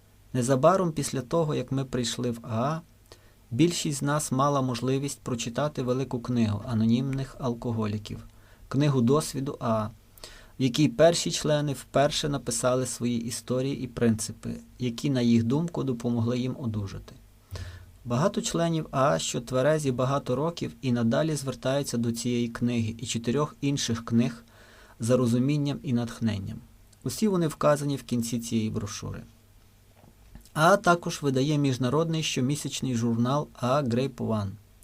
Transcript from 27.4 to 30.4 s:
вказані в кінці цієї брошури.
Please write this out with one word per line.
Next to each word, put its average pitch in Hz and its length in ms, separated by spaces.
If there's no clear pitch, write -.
вказані 143 480
в 127 60
кінці 120 360
цієї 110 320
брошури. 101 520